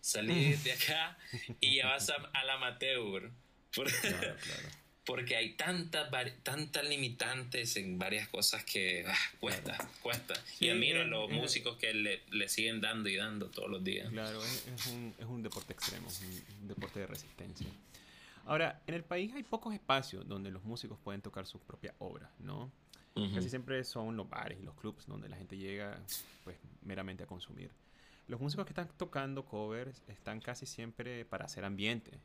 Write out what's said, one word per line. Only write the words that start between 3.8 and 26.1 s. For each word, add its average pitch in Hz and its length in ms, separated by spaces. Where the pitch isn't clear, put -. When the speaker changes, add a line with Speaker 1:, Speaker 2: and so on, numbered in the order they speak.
Speaker 2:
Claro, 190 400
claro. - 280
Speaker 1:
<laughs> - 80
Porque 123 300
hay 113 160
tantas 160 580
vari-, 127 320
tantas 147 420
limitantes 127 920
en 95 200
varias 104 300
cosas - 380
que, 92 420
ah, 95 80
cuesta, - 380
Speaker 2:
Claro. - 140
Speaker 1:
cuesta. - 340
Speaker 2:
Sí, - 80
Speaker 1:
Y 120 40
admiro 123 300
a 127 40
Speaker 2:
es, - 60
Speaker 1:
los 110 200
Speaker 2:
es 113 80
Speaker 1:
músicos 120 400
que 110 160
le, 104 360
le 101 200
siguen 110 320
dando 110 260
y 95 80
dando 104 340
todos 98 200
los 92 160
días. 98 240
Speaker 2:
Claro, 110 340
es, 123 240
es 123 200
un, 120 300
es 113 80
un 120 180
deporte 104 280
extremo, 87 380
un, 92 540
un 101 40
deporte 98 320
de 95 80
resistencia. - 600
Ahora, 156 400
en 160 100
el 170 100
país 196 280
hay 277 100
pocos 220 300
espacios 131 540
donde 98 240
los 92 140
músicos 113 360
pueden 101 200
tocar 98 240
sus - 160
propias - 380
obras, - 300
¿no? 101 300
Speaker 1:
Ujú. 101 180
Speaker 2:
Casi 95 160
siempre 127 360
son 113 320
los 98 120
bares 110 300
y 95 40
los 78 120
clubs - 320
donde 101 220
la 98 80
gente 95 200
llega, 98 400